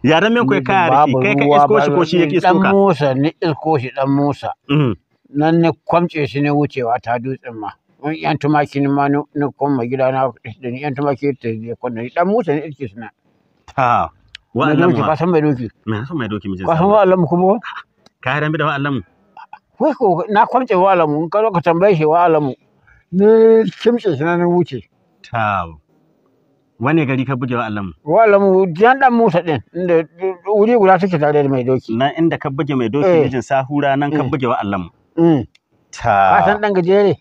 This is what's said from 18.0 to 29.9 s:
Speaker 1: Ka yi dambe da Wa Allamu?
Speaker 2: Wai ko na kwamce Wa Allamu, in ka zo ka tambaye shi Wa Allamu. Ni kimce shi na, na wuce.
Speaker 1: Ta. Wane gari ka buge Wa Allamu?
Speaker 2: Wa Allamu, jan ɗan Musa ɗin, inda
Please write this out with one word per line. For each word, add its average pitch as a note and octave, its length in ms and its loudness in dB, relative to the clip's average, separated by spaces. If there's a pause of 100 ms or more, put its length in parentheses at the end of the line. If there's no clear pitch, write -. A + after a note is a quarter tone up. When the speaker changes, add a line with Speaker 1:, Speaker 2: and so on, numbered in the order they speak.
Speaker 1:
Ka C3 120 -2
yi D3 60 -2
dambe D#3 160 -4
da D3+ 80 -2
Wa D3+ 100 -2
Allamu? C#3 260 -4 (760)
Speaker 2:
Wai C#4 140 2
ko F3+ 360 0
na G#3+ 160 4
kwamce B3+ 300 0
Wa F#3+ 180 4
Allamu, D#3+ 300 0
in E3 60 -6
ka G#3 120 -2
zo A3 100 0
ka E3+ 100 -2
tambaye F3 340 2
shi D#3 100 0
Wa E3+ 220 4
Allamu. D3+ 260 0 (600)
Ni A3 500 6 (180)
kimce A3 360 0
shi C#3 60 -4
na, E3+ 140 0
na F3 80 0
wuce. F3 360 0 (420)
Speaker 1:
Ta. G#2 420 -4 (1120)
Wane D3 280 0
gari C3 180 -2
ka C3+ 100 -4
buge B2 200 -6
Wa A#2+ 100 -4
Allamu? G#2 280 -8 (100)
Speaker 2:
Wa F3+ 240 2
Allamu, G3 480 2
jan A#3+ 240 2
ɗan C4 140 4
Musa G#3+ 280 2
ɗin, D#3+ 200 -4 (120)
inda E3+ 300 0 (420)